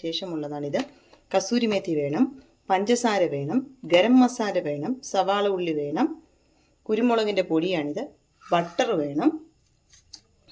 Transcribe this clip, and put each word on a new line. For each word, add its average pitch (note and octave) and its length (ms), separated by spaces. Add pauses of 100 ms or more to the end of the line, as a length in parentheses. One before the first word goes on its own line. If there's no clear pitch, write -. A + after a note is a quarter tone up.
ശേഷമുള്ളതാണിത്. D3+ 760 (560)
കസൂരി A3+ 380
മേത്തി F#3+ 280
വേണം, D3+ 240 (480)
പഞ്ചസാര G#3 500 (120)
വേണം, D3+ 260 (340)
ഗരം A3 200 (100)
മസാല G#3+ 300 (140)
വേണം, D3 240 (200)
സവാള G3+ 340 (100)
ഉള്ളി E3+ 240
വേണം, D#3 260 (800)
കുരുമുളകിൻ്റെ A3 600
പൊടിയാണിത്, D#3+ 520 (500)
ബട്ടർ F3 380 (100)
വേണം, D3 300 (1200)